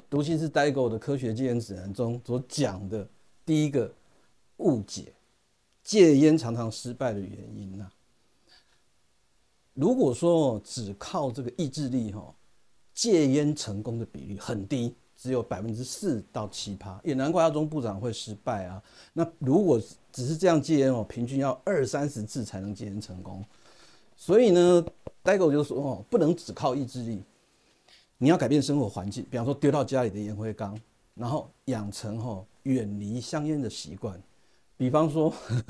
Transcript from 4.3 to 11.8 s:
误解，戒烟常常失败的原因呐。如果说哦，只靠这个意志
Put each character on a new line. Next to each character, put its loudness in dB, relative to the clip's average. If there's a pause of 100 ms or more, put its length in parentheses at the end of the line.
误 2
解， -14 (720)
戒 8
烟 8
常 -4
常 -4
失 -10
败 -2
的 -4
原 -8 (220)
因 -12
呐。 -14 (1800)
如 2
果 4
说 4
哦， -6
只 -8
靠 -6
这 -8
个 -8
意 -2
志 -6